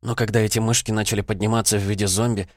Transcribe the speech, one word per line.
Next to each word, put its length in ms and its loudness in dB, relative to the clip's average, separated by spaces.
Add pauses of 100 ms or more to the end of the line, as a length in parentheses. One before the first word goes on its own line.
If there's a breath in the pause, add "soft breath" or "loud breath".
Но 140 -6
когда 260 0
эти 180 0
мышки 320 0
начали 300 0
подниматься 560 0
в 60 0
виде 240 0
зомби... 500 0